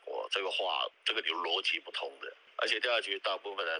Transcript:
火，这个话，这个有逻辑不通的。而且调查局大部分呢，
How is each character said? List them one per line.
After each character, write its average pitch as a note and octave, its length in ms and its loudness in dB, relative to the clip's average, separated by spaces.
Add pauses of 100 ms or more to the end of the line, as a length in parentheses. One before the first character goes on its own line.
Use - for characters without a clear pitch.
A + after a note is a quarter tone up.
火， - 260 -4
这 G2+ 140 2
个 F#2+ 80 0
话， D#2+ 320 2 (220)
这 A2+ 80 4
个 G#2+ 80 0
有 D#2+ 120 0
逻 F2 300 0
辑 D#2+ 160 2
不 - 120 -14
通 - 200 -4 (100)
的。 - 60 -8 (300)
而 - 80 2
且 A2+ 140 4
调 A#2+ 100 2
查 A#2 120 4
局 G2 180 -2
大 G2+ 160 0
部 G2 180 -6
分 G2 120 -2
呢， E2 140 0